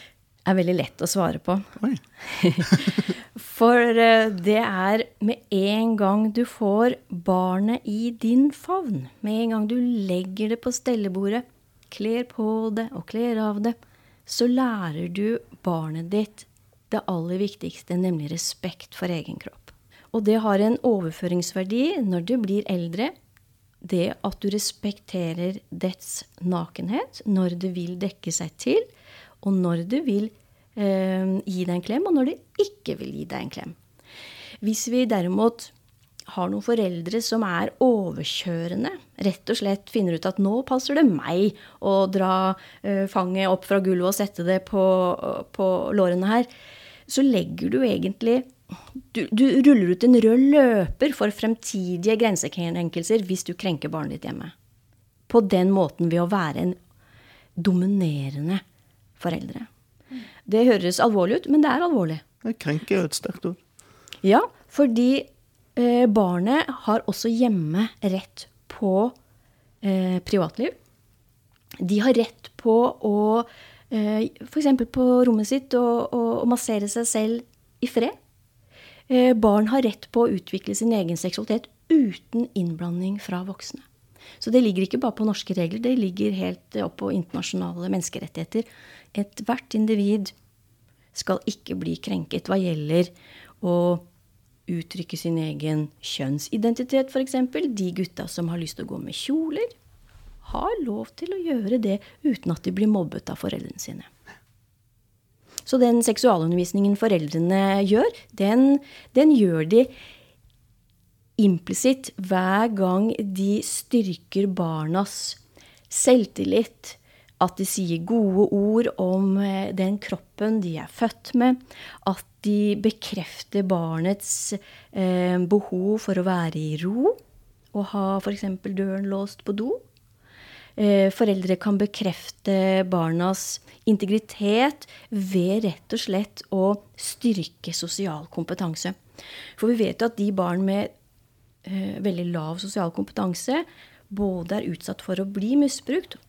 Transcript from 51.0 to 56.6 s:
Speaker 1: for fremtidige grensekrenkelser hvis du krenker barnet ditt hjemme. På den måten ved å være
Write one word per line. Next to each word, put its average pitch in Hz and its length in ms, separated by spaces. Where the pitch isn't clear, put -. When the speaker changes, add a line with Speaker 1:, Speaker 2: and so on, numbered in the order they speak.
Speaker 1:
for 208 180
fremtidige 208 840
grensekrenkelser 175 1080
hvis 185 200
du 175 80
krenker 165 360
barnet 147 260
ditt - 100
hjemme. - 240
På 233 160
den 190 280
måten 170 400
ved 175 100
å 175 80
være 165 340